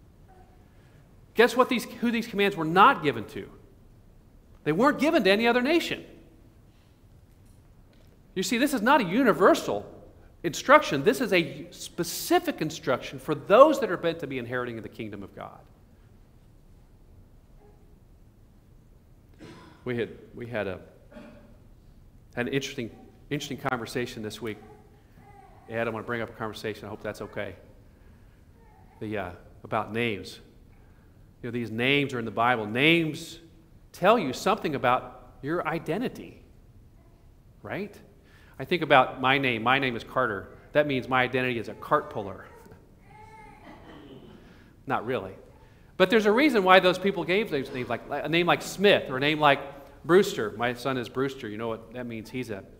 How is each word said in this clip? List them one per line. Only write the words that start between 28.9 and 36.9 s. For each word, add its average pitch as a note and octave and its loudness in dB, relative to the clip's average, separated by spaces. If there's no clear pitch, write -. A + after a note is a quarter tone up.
The, G#2+ -6
uh, F2+ -6
about G#2+ -4
names. G#2+ -4
You B2 -10
know, A2+ -10
these A#2 -6
names B2+ 0
are A#2+ -4
in A2+ -6
the A2 -8
Bible. A2+ 0
Names D3 0
tell G#3+ 4
you C#3 -4
something F#3+ -2
about B2 -2
your D#3 -4
identity, D#3 -6